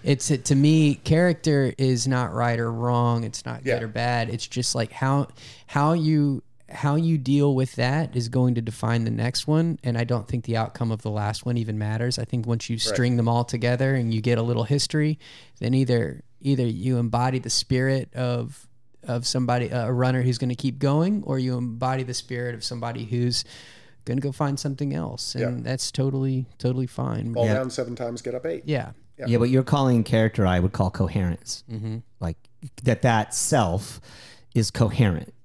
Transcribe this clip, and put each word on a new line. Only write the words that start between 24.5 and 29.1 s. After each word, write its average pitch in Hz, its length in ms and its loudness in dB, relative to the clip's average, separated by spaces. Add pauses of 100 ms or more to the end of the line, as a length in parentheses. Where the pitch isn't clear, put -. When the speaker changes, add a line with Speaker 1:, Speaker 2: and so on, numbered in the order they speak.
Speaker 1:
something 139 360 -4
else. - 400 -8
And 123 240 -2
Speaker 2:
Yeah. 117 40 -10
Speaker 1:
that's 127 280 -4
totally, 135 560 0 (100)
totally 127 300 0
fine. 117 480 -4
Speaker 2:
Fall 120 100 4
Speaker 3:
Yeah. 110 100 4
Speaker 2:
down 131 140 -2
seven 120 260 -6
times, 120 280 -8
get 123 100 -6
up 127 140 -8
eight. 165 180 -6
Speaker 1:
Yeah. 120 260 -2 (280)